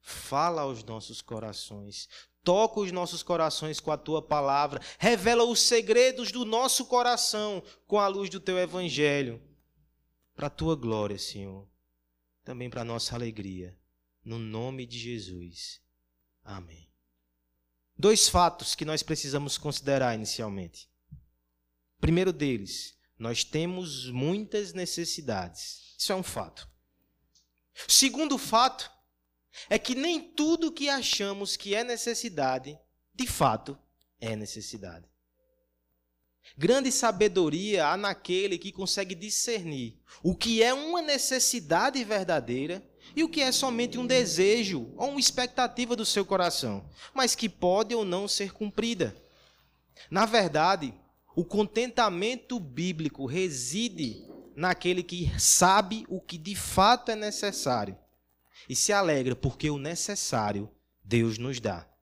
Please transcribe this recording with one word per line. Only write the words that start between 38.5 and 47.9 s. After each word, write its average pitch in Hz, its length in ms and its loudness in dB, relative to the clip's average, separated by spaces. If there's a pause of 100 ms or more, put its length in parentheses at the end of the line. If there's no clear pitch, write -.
que 190 160 -10
consegue 190 420 -4
discernir 165 840 -4 (220)
o 185 120 2
que 226 280 2
é 247 100 6
uma 320 300 -2
necessidade 254 1000 2
verdadeira 170 800 -2 (320)
e 302 80 2
o 320 60 2
que 302 140 0
é 254 100 4
somente 240 460 0
um 247 80 -4
desejo 196 920 4
ou 269 140 0
uma 277 100 -2
expectativa 247 760 0
do 220 120 -2
seu 202 180 0
coração, 160 640 -2 (240)
mas 254 220 2
que 233 120 -4
pode 202 480 2